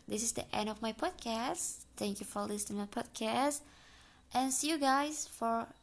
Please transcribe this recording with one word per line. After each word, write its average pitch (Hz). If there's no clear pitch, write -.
this 214
is 226
the 240
end 214
of 214
my 226
podcast. 254
Thank 202
you 202
for 202
listening 208
to -
my 240
podcast, 247
and 262
see 294
you 330
guys 285
for 226